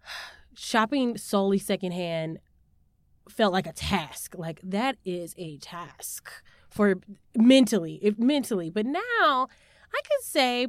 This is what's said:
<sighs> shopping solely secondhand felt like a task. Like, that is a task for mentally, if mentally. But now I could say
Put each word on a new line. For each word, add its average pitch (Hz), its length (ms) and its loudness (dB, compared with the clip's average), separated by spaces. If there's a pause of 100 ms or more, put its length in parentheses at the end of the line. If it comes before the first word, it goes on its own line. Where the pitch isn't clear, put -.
<sighs> - 520 -18
shopping 233 600 0
solely 196 400 0
secondhand 175 840 -4 (880)
felt 208 240 2
like 180 140 0
a 160 60 -14
task. - 640 -6
Like, 165 260 -10
that 208 420 -2
is 175 320 -8
a 156 200 -12
task - 720 -14 (400)
for 202 260 2 (420)
mentally, 220 640 6
if 208 180 2
mentally. 233 500 0
But 214 160 -2
now 320 640 0 (460)
I 523 100 -4
could 571 200 -2
say 254 460 0